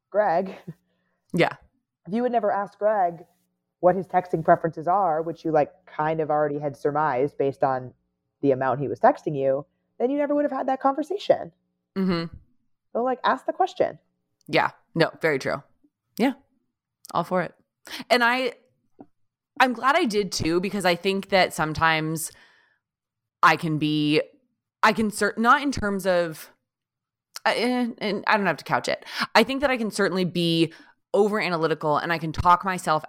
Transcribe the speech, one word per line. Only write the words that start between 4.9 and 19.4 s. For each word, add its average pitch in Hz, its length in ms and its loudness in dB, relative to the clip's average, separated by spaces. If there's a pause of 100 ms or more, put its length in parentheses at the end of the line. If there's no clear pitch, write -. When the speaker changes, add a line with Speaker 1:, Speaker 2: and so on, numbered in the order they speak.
Speaker 1:
which 165 240 -6
you, 165 60 -2
like, 151 220 2 (140)
kind 160 340 -4
of 151 100 -2
already 151 280 0
had 147 180 -6
surmised 143 600 0
based 139 280 -2
on 127 280 -2 (480)
the 139 120 4
amount 131 280 0
he 139 80 -4
was 113 120 -6
texting - 360 2
you, 135 300 0 (320)
then 233 120 0
you 285 60 -2
never 285 180 -2
would 294 100 2
have 285 80 -2
had 262 160 -6
that 262 120 -2
conversation. 285 720 -2 (440)
Speaker 2:
Mm-hmm. 175 380 -2 (580)
Speaker 1:
So, 220 100 -2
like, 247 220 -2
ask 262 200 0
the 311 80 -6
question. - 460 -2 (480)
Speaker 2:
Yeah. 151 240 0 (240)
No, 160 160 2 (100)
very 156 200 0
true. 117 220 -4 (540)
Yeah. 247 180 0 (800)
All 170 120 -2
for 185 180 -4
it. - 120 -10 (540)
And 240 160 2
I, 247 280 -2 (1080)